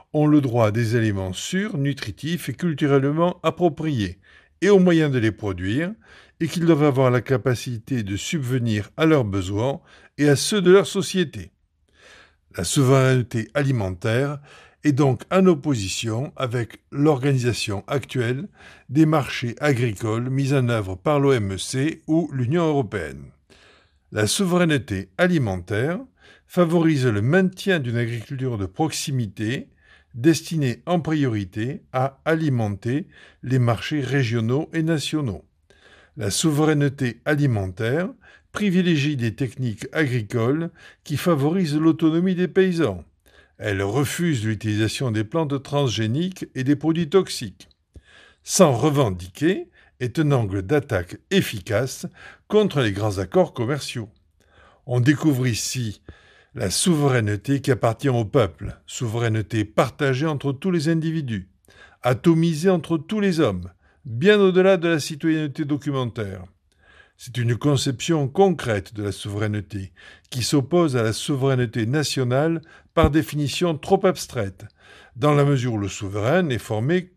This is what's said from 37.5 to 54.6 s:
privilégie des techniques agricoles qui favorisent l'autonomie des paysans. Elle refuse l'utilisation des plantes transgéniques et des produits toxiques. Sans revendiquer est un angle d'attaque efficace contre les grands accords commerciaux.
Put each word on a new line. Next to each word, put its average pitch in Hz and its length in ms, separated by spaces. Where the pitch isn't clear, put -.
privilégie 170 640
des 117 180
techniques 123 580
agricoles 127 800
qui 147 140
favorisent 160 580
l'autonomie 165 600
des 180 100
paysans. 165 560
Elle 101 240
refuse 135 640
l'utilisation 110 640
des 110 140
plantes 143 400
transgéniques 139 880
et 131 80
des 139 140
produits 165 320
toxiques. 185 600
Sans 160 280
revendiquer 135 960
est 127 220
un 151 100
angle 101 320
d'attaque 101 540
efficace 123 760
contre 196 360
les 107 100
grands 98 260
accords 165 340
commerciaux. 120 580